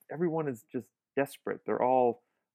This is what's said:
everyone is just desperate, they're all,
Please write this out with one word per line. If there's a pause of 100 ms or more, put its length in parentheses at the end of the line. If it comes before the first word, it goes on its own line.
(100)
everyone
is
just (300)
desperate,
they're
all, (320)